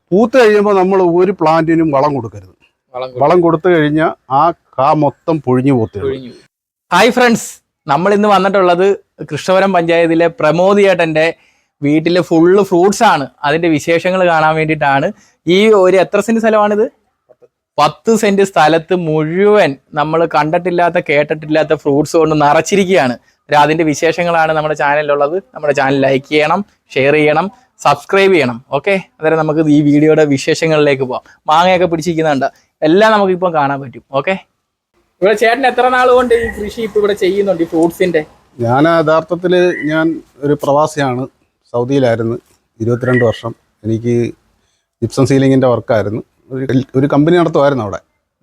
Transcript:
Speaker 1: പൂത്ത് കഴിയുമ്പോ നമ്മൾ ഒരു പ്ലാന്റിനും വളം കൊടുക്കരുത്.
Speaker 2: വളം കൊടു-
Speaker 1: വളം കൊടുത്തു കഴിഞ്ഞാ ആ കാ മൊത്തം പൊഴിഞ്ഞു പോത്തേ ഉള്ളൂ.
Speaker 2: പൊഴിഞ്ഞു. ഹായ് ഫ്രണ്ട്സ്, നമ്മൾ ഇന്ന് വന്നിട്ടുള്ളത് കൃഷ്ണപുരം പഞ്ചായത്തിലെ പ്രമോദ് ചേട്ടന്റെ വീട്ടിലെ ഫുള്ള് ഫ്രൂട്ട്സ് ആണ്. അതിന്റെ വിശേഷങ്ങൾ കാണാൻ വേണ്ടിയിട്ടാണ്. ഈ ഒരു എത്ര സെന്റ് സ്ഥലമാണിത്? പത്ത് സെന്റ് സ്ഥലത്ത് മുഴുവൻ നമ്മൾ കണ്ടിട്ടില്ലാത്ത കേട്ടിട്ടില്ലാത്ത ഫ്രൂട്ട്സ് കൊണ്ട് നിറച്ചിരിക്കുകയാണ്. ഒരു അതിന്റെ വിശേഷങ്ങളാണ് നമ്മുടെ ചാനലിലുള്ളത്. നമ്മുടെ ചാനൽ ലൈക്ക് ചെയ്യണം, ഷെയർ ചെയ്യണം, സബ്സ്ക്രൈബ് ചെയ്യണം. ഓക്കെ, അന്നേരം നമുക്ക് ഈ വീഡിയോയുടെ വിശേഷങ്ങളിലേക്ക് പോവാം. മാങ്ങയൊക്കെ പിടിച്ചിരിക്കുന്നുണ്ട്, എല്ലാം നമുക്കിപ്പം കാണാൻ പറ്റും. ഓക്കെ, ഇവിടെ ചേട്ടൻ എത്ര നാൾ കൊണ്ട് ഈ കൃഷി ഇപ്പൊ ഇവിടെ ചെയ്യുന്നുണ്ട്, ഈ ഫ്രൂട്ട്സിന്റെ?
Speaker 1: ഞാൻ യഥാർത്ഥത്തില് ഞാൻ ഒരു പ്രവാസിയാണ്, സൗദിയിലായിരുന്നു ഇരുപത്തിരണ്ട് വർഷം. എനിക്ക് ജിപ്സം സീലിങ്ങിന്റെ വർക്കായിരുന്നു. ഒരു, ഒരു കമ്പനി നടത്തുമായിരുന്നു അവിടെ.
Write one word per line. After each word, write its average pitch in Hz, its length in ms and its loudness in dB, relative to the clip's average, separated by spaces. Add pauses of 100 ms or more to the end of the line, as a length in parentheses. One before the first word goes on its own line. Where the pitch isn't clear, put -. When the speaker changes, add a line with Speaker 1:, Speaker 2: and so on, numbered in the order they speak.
(120)
Speaker 1:
പൂത്ത് 240 260 2
കഴിയുമ്പോ 208 340 2
നമ്മൾ 190 300 2
ഒരു 180 300 2
പ്ലാന്റിനും 160 580 0
വളം 139 240 0
കൊടുക്കരുത്. 104 340 -10 (460)
Speaker 2:
വളം 131 180 -10
കൊടു- 127 100 -4
Speaker 1:
വളം 175 180 4
കൊടുത്തു 165 280 0
കഴിഞ്ഞാ 156 460 0 (160)
ആ 147 200 2
കാ 143 420 -2
മൊത്തം 151 500 -2
പൊഴിഞ്ഞു 127 300 0
പോത്തേ 113 280 -2
ഉള്ളൂ. 135 100 -6
Speaker 2:
പൊഴിഞ്ഞു. 131 220 -12 (600)
ഹായ് 202 180 2
ഫ്രണ്ട്സ്, - 520 -2 (240)
നമ്മൾ 170 280 0
ഇന്ന് 208 140 0
വന്നിട്ടുള്ളത് 190 680 2 (360)
കൃഷ്ണപുരം 190 400 0
പഞ്ചായത്തിലെ 170 540 2
പ്രമോദ് 165 520 0
ചേട്ടന്റെ 165 560 0 (480)
വീട്ടിലെ 160 380 0
ഫുള്ള് 175 420 2
ഫ്രൂട്ട്സ് 196 400 0
ആണ്. 160 240 2 (160)
അതിന്റെ 165 260 -2
വിശേഷങ്ങൾ 175 580 0
കാണാൻ 160 280 2
വേണ്ടിയിട്ടാണ്. 156 580 -2 (340)
ഈ 196 220 2
ഒരു 190 280 4
എത്ര 185 240 0
സെന്റ് 226 200 -2
സ്ഥലമാണിത്? 214 520 0 (840)
പത്ത് 151 380 0
സെന്റ് 196 260 0
സ്ഥലത്ത് 165 520 0
മുഴുവൻ 165 840 0 (180)
നമ്മൾ 160 320 -2
കണ്ടിട്ടില്ലാത്ത 175 840 -2
കേട്ടിട്ടില്ലാത്ത 156 640 0
ഫ്രൂട്ട്സ് 147 420 -2
കൊണ്ട് 156 260 2
നിറച്ചിരിക്കുകയാണ്. 160 760 2 (160)
ഒരു - 220 -4
അതിന്റെ 151 280 2
വിശേഷങ്ങളാണ് 160 680 0
നമ്മുടെ 156 220 -2
ചാനലിലുള്ളത്. 147 680 -2 (120)
നമ്മുടെ 151 180 -4
ചാനൽ 139 280 0
ലൈക്ക് 135 260 0
ചെയ്യണം, 156 380 0 (300)
ഷെയർ 139 200 0
ചെയ്യണം, 151 360 0 (280)
സബ്സ്ക്രൈബ് 190 540 0
ചെയ്യണം. 123 380 -2
ഓക്കെ, 143 200 -4
അന്നേരം 160 480 -2
നമുക്ക് 156 220 -2
ഈ 151 200 2
വീഡിയോയുടെ 151 440 2
വിശേഷങ്ങളിലേക്ക് 147 800 0
പോവാം. 123 440 -10
മാങ്ങയൊക്കെ 180 400 2
പിടിച്ചിരിക്കുന്നുണ്ട്, 160 600 -2 (360)
എല്ലാം 196 300 4
നമുക്കിപ്പം 185 420 0
കാണാൻ 139 260 -2
പറ്റും. 120 220 -16 (100)
ഓക്കെ, 175 340 -4 (760)
ഇവിടെ 208 120 2
ചേട്ടൻ 240 320 0
എത്ര 247 220 0
നാൾ 254 220 2
കൊണ്ട് 247 240 2
ഈ 214 300 -6
കൃഷി 202 160 -12
ഇപ്പൊ 214 180 -4
ഇവിടെ 202 140 0
ചെയ്യുന്നുണ്ട്, 196 500 -2
ഈ 165 40 -2
ഫ്രൂട്ട്സിന്റെ? 165 580 -2 (360)
Speaker 1:
ഞാൻ 123 240 2
യഥാർത്ഥത്തില് 165 1040 0
ഞാൻ 160 320 -2 (180)
ഒരു 143 240 -2
പ്രവാസിയാണ്, 139 680 -2 (440)
സൗദിയിലായിരുന്നു 120 640 -2 (420)
ഇരുപത്തിരണ്ട് 120 440 -2
വർഷം. 113 300 -4 (300)
എനിക്ക് 117 440 -4 (720)
ജിപ്സം 120 240 -2
സീലിങ്ങിന്റെ 135 400 2
വർക്കായിരുന്നു. 110 560 -2 (280)
ഒരു, 131 320 -4 (140)
ഒരു 139 100 2
കമ്പനി 151 300 2
നടത്തുമായിരുന്നു 143 480 0
അവിടെ. 95 140 -8 (440)